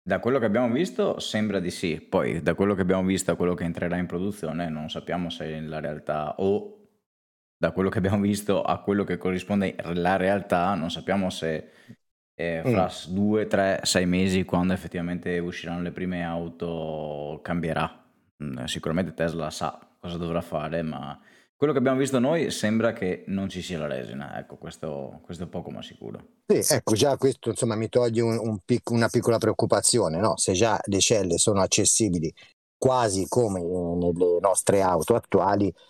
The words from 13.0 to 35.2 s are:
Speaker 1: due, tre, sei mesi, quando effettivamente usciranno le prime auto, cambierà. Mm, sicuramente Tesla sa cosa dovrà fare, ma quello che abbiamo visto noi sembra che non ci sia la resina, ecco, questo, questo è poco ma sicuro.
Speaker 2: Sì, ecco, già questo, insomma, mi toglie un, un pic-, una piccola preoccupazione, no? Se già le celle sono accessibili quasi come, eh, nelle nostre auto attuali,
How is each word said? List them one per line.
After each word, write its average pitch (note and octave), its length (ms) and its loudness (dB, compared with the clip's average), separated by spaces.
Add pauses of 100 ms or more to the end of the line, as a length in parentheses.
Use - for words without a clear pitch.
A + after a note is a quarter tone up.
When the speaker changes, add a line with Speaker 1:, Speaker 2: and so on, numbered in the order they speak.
Speaker 1:
due, G#2 380 2
tre, G2 380 2
sei F#2 200 2
mesi, F#2 400 2
quando F#2 300 2
effettivamente F2 640 -4
usciranno F2 420 -6
le F2 120 -6
prime F2+ 300 -4
auto, D#2+ 1200 -6
cambierà. E2 640 -2 (380)
Mm, C2+ 220 -8
sicuramente E2 500 -4
Tesla D#2+ 360 -2
sa - 280 -6 (200)
cosa F2 200 -8
dovrà E2+ 240 -2
fare, D#2 400 -4
ma C#2+ 360 -8 (380)
quello D3 160 0
che C3+ 60 0
abbiamo C3 200 2
visto C3 200 2
noi D3 320 2
sembra A2 420 2
che F#2 360 -4
non G2 200 -2
ci F2 140 -8
sia F2 160 -6
la D2+ 80 -4
resina, C2 520 -8
ecco, - 180 -14
questo, D2 680 -10
questo F2 200 -10
è - 20 -8
poco E2+ 240 -10
ma - 100 -10
sicuro. - 520 -14 (140)
Speaker 2:
Sì, D3 280 4
ecco, A2+ 200 2
già C3+ 220 4
questo, C3+ 340 0
insomma, A2 240 0
mi A2 140 -2
toglie A#2+ 320 2
un, A2+ 160 2
un A2 260 -2
pic-, - 280 0
una A#2 180 4
piccola A2+ 300 2
preoccupazione, G2+ 800 2
no? G#2 180 2
Se - 160 2
già G#2 340 4
le G2+ 120 2
celle F#2+ 400 4
sono G2 240 4
accessibili F2+ 680 2 (460)
quasi A#2 520 2
come, G#2 320 2
eh, E2+ 40 -4
nelle F2 800 2
nostre F#2+ 400 4
auto F2+ 320 4
attuali, G2+ 580 2 (180)